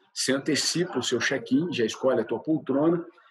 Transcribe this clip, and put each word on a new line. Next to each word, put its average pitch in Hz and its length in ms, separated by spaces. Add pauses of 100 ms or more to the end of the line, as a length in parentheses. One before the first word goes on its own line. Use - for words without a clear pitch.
(140)
você - 200
antecipa 143 680
o 123 40
seu 120 160
check-in, 170 520
já 117 140
escolhe 123 340
a 107 60
tua 113 180
poltrona, 156 600 (260)